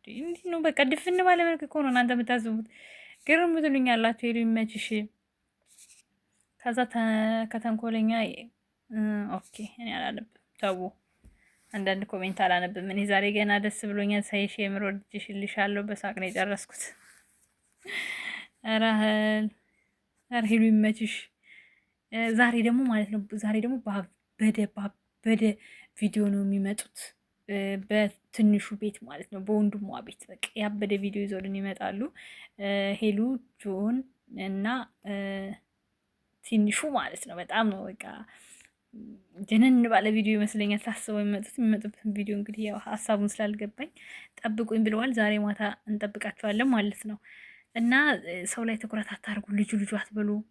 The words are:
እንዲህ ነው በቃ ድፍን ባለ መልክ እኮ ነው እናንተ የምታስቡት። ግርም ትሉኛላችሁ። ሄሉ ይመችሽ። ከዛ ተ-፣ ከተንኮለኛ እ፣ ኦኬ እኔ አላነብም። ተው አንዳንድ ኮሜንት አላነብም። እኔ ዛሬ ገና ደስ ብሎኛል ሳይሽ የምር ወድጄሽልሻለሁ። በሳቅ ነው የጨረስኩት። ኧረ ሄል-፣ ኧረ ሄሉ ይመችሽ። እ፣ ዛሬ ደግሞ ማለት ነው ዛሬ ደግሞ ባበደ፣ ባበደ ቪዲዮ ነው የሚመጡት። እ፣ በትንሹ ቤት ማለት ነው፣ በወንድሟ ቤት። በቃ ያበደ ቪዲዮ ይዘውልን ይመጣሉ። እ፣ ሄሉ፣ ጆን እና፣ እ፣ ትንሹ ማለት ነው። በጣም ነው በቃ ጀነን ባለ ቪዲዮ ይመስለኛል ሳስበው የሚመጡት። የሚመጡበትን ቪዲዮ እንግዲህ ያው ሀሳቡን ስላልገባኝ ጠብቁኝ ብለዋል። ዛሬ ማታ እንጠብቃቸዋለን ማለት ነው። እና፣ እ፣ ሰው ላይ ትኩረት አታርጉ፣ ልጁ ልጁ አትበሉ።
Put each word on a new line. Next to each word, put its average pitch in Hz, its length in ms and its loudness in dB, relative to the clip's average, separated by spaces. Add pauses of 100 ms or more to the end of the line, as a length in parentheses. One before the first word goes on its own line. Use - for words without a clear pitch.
(160)
እንዲህ 339 300 -10
ነው 339 140 -2
በቃ 311 240 2
ድፍን 320 360 0
ባለ 359 220 6
መልክ 330 200 0
እኮ 285 160 -12
ነው 277 120 0
እናንተ 247 220 4
የምታስቡት። 226 540 0 (580)
ግርም 330 320 4
ትሉኛላችሁ። 247 680 2
ሄሉ 233 140 0
ይመችሽ። 220 480 0 (1800)
ከዛ 240 240 -2
ተ-፣ 233 180 -2 (420)
ከተንኮለኛ 220 640 0 (800)
እ፣ 220 80 -6 (340)
ኦኬ - 220 -10 (180)
እኔ 233 200 -12
አላነብም። 165 360 -6 (300)
ተው 190 200 -2 (920)
አንዳንድ 196 340 -2
ኮሜንት 190 340 -6
አላነብም። 180 480 2
እኔ 196 180 -2
ዛሬ 202 240 4
ገና 208 280 2
ደስ 208 260 -2
ብሎኛል 202 380 0
ሳይሽ 202 340 -2
የምር 196 280 -4
ወድጄሽልሻለሁ። 202 1000 -4
በሳቅ 208 300 -6
ነው 185 120 -6
የጨረስኩት። 196 560 -4 (1800)
ኧረ 220 200 2 (120)
ሄል-፣ 214 520 2 (800)
ኧረ 240 160 0
ሄሉ 226 180 6
ይመችሽ። 214 500 4 (1000)
እ፣ 226 220 0
ዛሬ 240 280 6
ደግሞ 233 220 4
ማለት 214 260 2
ነው 214 100 -2 (160)
ዛሬ 214 220 -2
ደግሞ 240 240 -2
ባበደ፣ 208 760 -2 (120)
ባበደ - 720 -2 (540)
ቪዲዮ 214 300 0
ነው 202 140 0
የሚመጡት። 196 560 -2 (520)
እ፣ 202 80 -4 (260)
በትንሹ 208 840 2 (100)
ቤት 208 260 -6
ማለት 147 280 -14
ነው፣ 196 120 -10
በወንድሟ 208 360 2 (240)
ቤት። - 240 -18
በቃ - 180 -10 (100)
ያበደ 208 440 -2
ቪዲዮ 202 220 -4
ይዘውልን 196 360 -6
ይመጣሉ። 196 440 -6 (560)
እ፣ 202 120 -6 (260)
ሄሉ፣ 208 240 0 (400)
ጆን 208 380 -2 (460)
እና፣ 196 240 -4 (360)
እ፣ 202 120 -8 (1300)
ትንሹ 208 340 2 (140)
ማለት 170 320 -4
ነው። 170 120 -12
በጣም 196 300 0
ነው 190 160 -2
በቃ 190 220 -12 (1400)
ጀነን 233 320 6 (120)
ባለ 214 240 4
ቪዲዮ 214 220 2
ይመስለኛል 208 480 0
ሳስበው 214 380 -6
የሚመጡት። 208 360 -2
የሚመጡበትን 214 580 0
ቪዲዮ 208 220 -4
እንግዲህ 208 280 -6
ያው 208 200 -6
ሀሳቡን 208 460 0
ስላልገባኝ 208 640 -6 (460)
ጠብቁኝ 220 460 -2
ብለዋል። 220 300 2
ዛሬ 214 260 4
ማታ 208 220 -2 (260)
እንጠብቃቸዋለን 208 840 -2
ማለት 208 360 2
ነው። 214 140 -10 (580)
እና፣ 233 160 4 (300)
እ፣ 170 140 -8 (100)
ሰው 233 180 -4
ላይ 226 140 0
ትኩረት 214 340 -6
አታርጉ፣ 208 400 -6
ልጁ 202 240 2
ልጁ 202 180 -2
አትበሉ። 208 360 -2 (200)